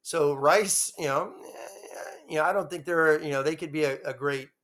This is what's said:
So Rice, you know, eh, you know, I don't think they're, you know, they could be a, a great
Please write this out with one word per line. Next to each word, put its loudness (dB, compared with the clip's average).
So 0
Rice, 2
you -4
know, -2
eh, -16
you -6
know, 2
I 2
don't -2
think -8
they're, 4
you -4
know, 0
they 0
could -8
be 0
a, 0
a -6
great -4